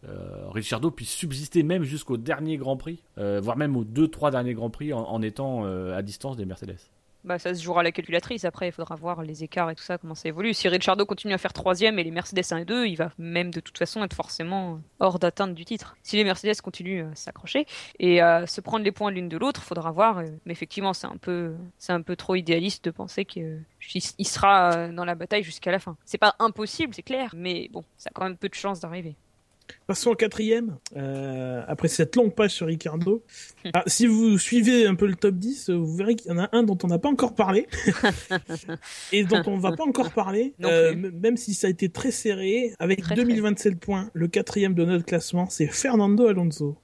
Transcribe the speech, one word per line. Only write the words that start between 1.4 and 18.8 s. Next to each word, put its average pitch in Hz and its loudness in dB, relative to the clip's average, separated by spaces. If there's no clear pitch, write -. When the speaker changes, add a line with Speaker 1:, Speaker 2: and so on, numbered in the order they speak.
Speaker 1:
même 170 0
jusqu'au 135 -6
dernier 151 -4
Grand 135 -2
Prix, 165 -12
euh, 101 -2
voire 117 -2
même 143 0
aux 117 -2
deux, 131 2
trois 147 0
derniers 123 -2
Grands 113 -4
Prix 147 -8
en, 117 -4
en 110 -4
étant, 120 -4
euh, 92 -4
à 98 -4
distance 101 -10
des 104 -8
Mercedes. 92 -12
Speaker 2:
Bah, 180 -4
ça 180 -4
se 165 -10
jouera 175 2
à - 4
la 170 4
calculatrice. 175 -4
Après, 175 -4
il 170 -6
faudra 165 -10
voir 165 -6
les 156 -10
écarts 165 -2
et 160 -6
tout - -16
ça, 180 -6
comment 160 -12
ça 160 -8
évolue. 190 -2
Si - 0
Ricciardo 185 4
continue 202 -4
à 185 -2
faire - -4
troisième 190 2
et 170 0
les 165 -6
Mercedes 180 -2
un 165 -2
et 170 -4
deux, 233 0
il 185 -2
va 160 -2
même 170 -2
de 156 -6
toute - -14
façon 208 -2
être 180 -6
forcément 175 -6
hors 180 4
d'atteinte 185 0
du 170 -12
titre. - -10
Si - -8
les 208 4
Mercedes 202 0
continuent 180 -8
à 156 -12
s'accrocher - -4
et 175 6
à 170 6
se - -8
prendre 220 -2